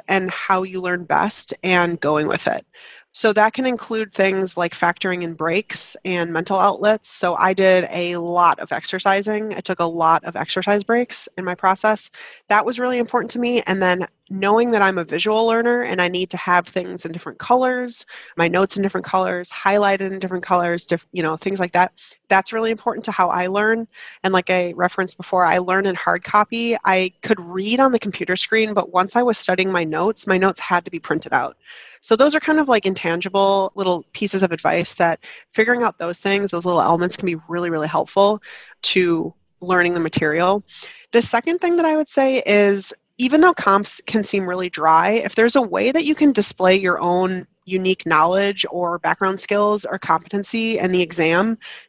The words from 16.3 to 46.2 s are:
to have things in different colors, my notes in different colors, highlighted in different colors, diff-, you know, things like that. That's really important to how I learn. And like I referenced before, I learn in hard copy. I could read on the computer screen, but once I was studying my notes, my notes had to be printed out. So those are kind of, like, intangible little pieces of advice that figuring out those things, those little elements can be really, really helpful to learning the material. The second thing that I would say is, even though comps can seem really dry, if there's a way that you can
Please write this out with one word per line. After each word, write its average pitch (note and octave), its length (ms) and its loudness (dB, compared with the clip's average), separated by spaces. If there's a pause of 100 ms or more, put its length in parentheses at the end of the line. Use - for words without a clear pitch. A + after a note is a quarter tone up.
to F3+ 60 -8
have F3 300 0
things F3+ 380 -8
in E3 60 -10
different E3 280 -14
colors, B3 680 -2 (300)
my E3+ 120 0
notes F#3 280 0
in G3 80 -2
different F#3 240 -4
colors, F#3 420 -2
highlighted G3 600 0
in F#3+ 80 -8
different F#3 240 -6
colors, F3 420 0
diff-, - 260 -4
you F3+ 120 -4
know, D#3+ 140 -2
things G3 220 -4
like F3 120 -4
that. F3+ 220 2 (360)
That's F#3+ 240 2
really A3+ 160 -2
important - 360 -4
to A3 60 -6
how F#3 180 0
I F3+ 180 0
learn. G#3+ 400 0 (360)
And F#3+ 100 0
like F3+ 180 2
I F3+ 220 0
referenced F3+ 440 -2
before, F3+ 280 0
I E3+ 140 4
learn F#3 280 2
in F#3 80 0
hard F3 280 -2
copy. A#3 600 0
I F#3 300 0 (100)
could G#3 160 0
read F#3+ 400 -2
on C4+ 140 4
the A3+ 60 2
computer F3+ 360 -4
screen, A3 380 0
but F3+ 180 -2
once F3+ 240 0
I A#3+ 80 2
was A#3 160 0
studying F#3+ 320 0
my F3 140 0
notes, D#3+ 420 -4
my F#3+ 100 2
notes F#3+ 220 2
had F3 260 -2
to F3+ 60 -18
be E3 80 -10
printed - 340 -6
out. B2+ 240 -2 (440)
So - 140 0
those C#4+ 200 4
are D#4 40 0
kind D#4 200 2
of, C#4+ 100 2
like, A3 160 2
intangible F#3+ 880 0
little F#3 380 -2
pieces G3 300 -2
of F3 80 2
advice D#3+ 440 -2
that E3+ 240 0 (320)
figuring A#3+ 300 0
out A3 160 -2
those F3 220 -8
things, G3 320 -2
those E3+ 120 -4
little F3 180 2
elements E3+ 360 0
can - 80 -6
be F3 100 -2 (120)
really, F3 240 -4
really D#3 160 -2
helpful G3 540 0 (420)
to E3+ 500 0 (280)
learning F3 340 2
the F3 40 -2
material. E3 640 0 (480)
The A#3 120 4
second D#4+ 360 -2
thing F4 180 0
that E4+ 80 2
I D#4 120 2
would D4+ 120 0
say C4 360 0
is, G3+ 480 4 (240)
even C4 240 4
though F4+ 120 8
comps G3+ 520 0
can G#3+ 180 0
seem G3 240 -2
really F3+ 220 -4
dry, D#3+ 400 4
if G#3+ 240 0
there's A3+ 220 4
a C#4 60 4
way G3+ 300 0
that D#4 140 0
you D4+ 80 2
can D4 180 4